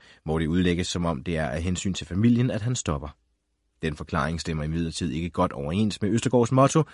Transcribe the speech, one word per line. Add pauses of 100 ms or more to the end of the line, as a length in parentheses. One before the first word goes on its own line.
(240)
hvor
det
udlægges,
som
om
det
er
af
hensyn
til
familien,
at
han
stopper. (640)
Den
forklaring
stemmer
imidlertid
ikke
godt
overens
med
Østergaards
motto (100)